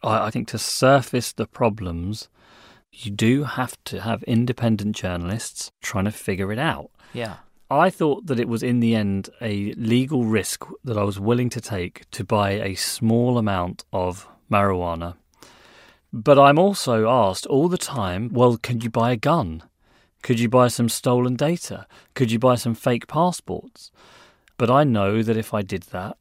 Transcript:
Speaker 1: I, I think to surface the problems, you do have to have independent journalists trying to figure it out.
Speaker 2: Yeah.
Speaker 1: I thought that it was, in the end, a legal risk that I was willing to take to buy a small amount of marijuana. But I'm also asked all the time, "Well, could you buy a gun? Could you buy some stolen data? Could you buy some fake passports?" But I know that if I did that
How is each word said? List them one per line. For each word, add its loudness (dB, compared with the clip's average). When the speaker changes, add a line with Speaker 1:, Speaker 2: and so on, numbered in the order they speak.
Speaker 1:
I, 0
I -4
think -4
to -8
surface 2
the -4
problems, -4
you -12
do 2
have -6
to -10
have -4
independent 0
journalists -6
trying -2
to 0
figure -4
it -6
out. -4
Speaker 2:
Yeah. -8
Speaker 1:
I 4
thought 0
that -2
it 0
was, -2
in 2
the 4
end, 0
a -4
legal 0
risk -2
that -4
I 0
was -2
willing 0
to -8
take -8
to -8
buy 0
a -4
small 0
amount -2
of -4
marijuana. 0
But 6
I'm 8
also 2
asked 2
all 2
the -2
time, -4
"Well, 4
could -6
you -4
buy 0
a -2
gun? -2
Could 0
you 2
buy 6
some 0
stolen 0
data? -4
Could 0
you 2
buy 4
some -2
fake -2
passports?" -4
But 2
I 6
know 2
that 0
if -6
I -2
did -6
that -10